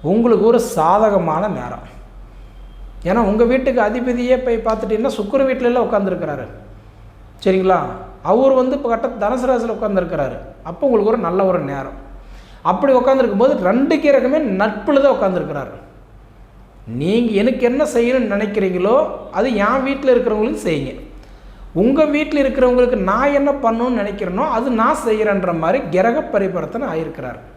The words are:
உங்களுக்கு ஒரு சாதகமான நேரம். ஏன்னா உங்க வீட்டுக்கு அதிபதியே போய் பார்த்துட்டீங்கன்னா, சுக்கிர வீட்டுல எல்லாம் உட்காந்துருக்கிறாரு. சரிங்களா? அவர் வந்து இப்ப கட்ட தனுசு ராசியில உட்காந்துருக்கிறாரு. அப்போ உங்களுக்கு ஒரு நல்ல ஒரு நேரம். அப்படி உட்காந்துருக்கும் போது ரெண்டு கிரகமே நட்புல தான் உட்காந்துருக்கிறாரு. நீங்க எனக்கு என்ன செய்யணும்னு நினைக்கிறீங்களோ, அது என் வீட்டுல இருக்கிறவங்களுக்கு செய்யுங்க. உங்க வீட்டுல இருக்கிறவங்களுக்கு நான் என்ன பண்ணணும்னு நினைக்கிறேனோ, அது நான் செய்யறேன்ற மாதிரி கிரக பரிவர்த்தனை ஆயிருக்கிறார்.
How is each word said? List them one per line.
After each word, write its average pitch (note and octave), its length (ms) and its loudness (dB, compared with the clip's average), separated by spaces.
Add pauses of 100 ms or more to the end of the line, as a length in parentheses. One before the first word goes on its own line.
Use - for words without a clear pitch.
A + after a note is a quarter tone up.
(120)
உங்களுக்கு A3 400 4
ஒரு A#3+ 80 4 (160)
சாதகமான F3+ 800 2
நேரம். B2 300 -10 (1200)
ஏன்னா A3+ 200 2
உங்க A3 220 2
வீட்டுக்கு C4 360 2
அதிபதியே B3 480 0 (100)
போய் A#3 120 0 (100)
பார்த்துட்டீங்கன்னா, A3 500 -2
சுக்கிர B3 320 0
வீட்டுல B3 220 0
எல்லாம் B3 160 0
உட்காந்துருக்கிறாரு. E3+ 580 -2 (1000)
சரிங்களா? F#3 360 2 (520)
அவர் C4 280 4
வந்து C4 180 0
இப்ப A#3+ 140 -4
கட்ட A#3 180 -2 (140)
தனுசு B3 260 -2
ராசியில A3+ 280 -2
உட்காந்துருக்கிறாரு. F3 600 -4 (320)
அப்போ F3 180 -6
உங்களுக்கு A3+ 260 2
ஒரு A#3 140 -2
நல்ல F#3 240 0
ஒரு F3 100 0 (100)
நேரம். C#3 260 -8 (760)
அப்படி C4+ 280 2
உட்காந்துருக்கும் B3 460 2
போது C#4 100 2 (140)
ரெண்டு C#4+ 340 2
கிரகமே C#4 380 2 (200)
நட்புல A3 440 0
தான் C4 120 4
உட்காந்துருக்கிறாரு. D3+ 560 -4 (1300)
நீங்க A3 300 0 (100)
எனக்கு B3 300 0
என்ன C#4+ 140 2 (100)
செய்யணும்னு A#3+ 400 2
நினைக்கிறீங்களோ, G3+ 600 0 (440)
அது B3+ 100 2 (160)
என் C4 240 0
வீட்டுல C4+ 260 2
இருக்கிறவங்களுக்கு A3+ 520 0
செய்யுங்க. C3+ 260 -4 (880)
உங்க C#4 240 4
வீட்டுல D4+ 360 0
இருக்கிறவங்களுக்கு B3 560 2 (100)
நான் C4 300 2
என்ன C#4 140 2 (100)
பண்ணணும்னு A#3 400 0
நினைக்கிறேனோ, G3 420 -4 (120)
அது A#3+ 120 -2 (120)
நான் C4+ 260 2
செய்யறேன்ற G#3 460 0 (100)
மாதிரி F3+ 160 0 (160)
கிரக A3+ 240 2 (160)
பரிவர்த்தனை F#3+ 580 -2
ஆயிருக்கிறார். D3 480 -8 (180)